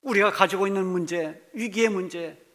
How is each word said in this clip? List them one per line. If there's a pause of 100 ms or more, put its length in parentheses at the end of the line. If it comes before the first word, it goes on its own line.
우리가
가지고
있는
문제,
위기의
문제 (140)